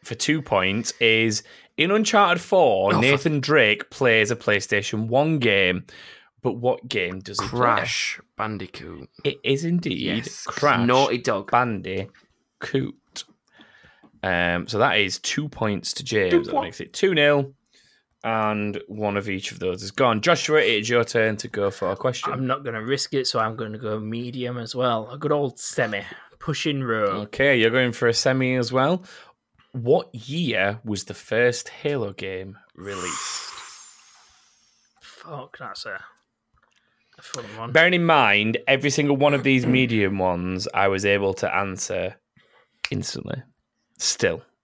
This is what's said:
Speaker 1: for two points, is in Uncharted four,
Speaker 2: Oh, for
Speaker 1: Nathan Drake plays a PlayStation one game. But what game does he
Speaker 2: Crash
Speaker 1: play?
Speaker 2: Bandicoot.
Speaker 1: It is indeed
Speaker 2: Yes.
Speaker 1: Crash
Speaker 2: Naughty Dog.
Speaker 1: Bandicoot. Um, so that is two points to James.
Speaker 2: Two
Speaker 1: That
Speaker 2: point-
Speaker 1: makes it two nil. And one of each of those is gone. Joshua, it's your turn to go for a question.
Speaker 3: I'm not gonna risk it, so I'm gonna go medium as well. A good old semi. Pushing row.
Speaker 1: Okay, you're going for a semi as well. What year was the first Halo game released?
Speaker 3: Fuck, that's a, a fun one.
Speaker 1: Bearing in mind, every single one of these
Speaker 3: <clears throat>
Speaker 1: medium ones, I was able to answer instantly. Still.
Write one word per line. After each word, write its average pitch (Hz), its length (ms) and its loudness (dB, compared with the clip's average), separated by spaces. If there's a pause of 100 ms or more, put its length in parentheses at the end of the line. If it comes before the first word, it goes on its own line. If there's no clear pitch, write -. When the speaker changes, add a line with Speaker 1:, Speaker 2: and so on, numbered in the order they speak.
Speaker 1:
for - 120 -8
two 156 260 0
points, 98 580 0
is 113 440 4 (340)
in 165 140 2
Uncharted 202 500 4
four, 113 500 4
Speaker 2:
Oh, 107 40 4
for - 60 2
Speaker 1:
Nathan 139 380 2
Drake 131 520 2
plays 110 400 4
a 113 40 0
PlayStation 107 720 0
one 147 320 2
game. 98 460 2 (560)
But 120 160 -2
what 123 320 -2
game 92 300 -2
does 101 200 -10
he - 80 -4
Speaker 2:
Crash 120 720 0
Speaker 1:
play? - 80 -20 (220)
Speaker 2:
Bandicoot. 87 640 -12 (140)
Speaker 1:
It 139 220 -2
is 139 180 0
indeed 165 640 -2
Speaker 2:
Yes. - 200 -12
Speaker 1:
Crash 127 400 2
Speaker 2:
Naughty 127 340 4
Dog. 104 320 -2
Speaker 1:
Bandicoot. - 1700 -4 (1000)
Um, 87 440 0
so 107 120 -4
that 113 200 4
is 95 200 0
two - 300 -4
points 104 440 -4
to - 100 -10
James. 101 280 0
Speaker 2:
Two - 120 4
Speaker 1:
That - 80 -8
Speaker 2:
point- 277 160 0
Speaker 1:
makes - 120 -14
it - 140 -12
two 196 200 2
nil. 147 400 2 (680)
And 107 640 -2
one 104 300 -4
of 101 120 -4
each 95 220 -6
of - 80 -16
those 92 240 -4
is 98 80 -10
gone. 113 300 2
Joshua, 156 380 2
it's 110 300 2
your 120 160 4
turn 110 320 0
to - 100 -10
go 101 220 -2
for 95 220 -4
a 98 40 -2
question. 127 380 -4
Speaker 3:
I'm 131 140 -4
not 135 180 -2
gonna 113 180 -8
risk 131 300 -4
it, 135 140 0
so 120 120 -2
I'm 110 160 0
gonna 110 220 -8
go 107 220 -4
medium 120 580 -6
as 117 180 -8
well. 117 360 0
A 135 60 -14
good 147 140 -2
old 143 280 0
semi. 107 420 -2 (380)
Pushing 143 440 -2
row. 107 380 0
Speaker 1:
Okay, 135 380 2
you're 113 120 4
going 123 220 2
for 120 140 0
a 117 60 4
semi 131 420 0
as 120 160 -2
well. 147 320 2 (680)
What 127 420 0
year 113 680 -2
was 104 220 -4
the - 80 -10
first 120 560 0
Halo 131 440 -4
game 95 440 -10 (180)
released? 90 680 -8 (1600)
Speaker 3:
Fuck, - 600 -16
that's 107 260 -12
a, 95 140 -10 (1160)
a - 40 -20
fun - 240 -10 (120)
one. 113 140 -10
Speaker 1:
Bearing 165 220 6
in 170 120 2
mind, 113 520 4 (100)
every 135 220 2
single 143 260 2
one 143 200 4
of 131 80 -2
these 131 220 4
Speaker 3:
<clears throat> 127 140 4
Speaker 1:
medium 110 380 2
ones, 90 560 -2
I 98 140 4
was 98 180 0
able 101 300 4
to - 200 -2
answer 95 600 -4 (760)
instantly. - 500 -8 (580)
Still. - 420 -2 (220)